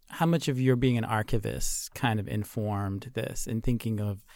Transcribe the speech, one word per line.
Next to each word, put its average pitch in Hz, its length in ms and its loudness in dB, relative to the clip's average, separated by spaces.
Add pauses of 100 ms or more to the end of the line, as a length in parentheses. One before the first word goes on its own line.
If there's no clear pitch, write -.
how - 180 -2
much 165 220 2
of 131 120 0
your 127 160 6
being 123 220 4
an 113 60 0
archivist - 920 -2
kind 110 260 0
of - 80 -6
informed 101 840 -2
this - 320 -4
and 113 160 -2
thinking 113 380 0
of, 104 240 -4 (120)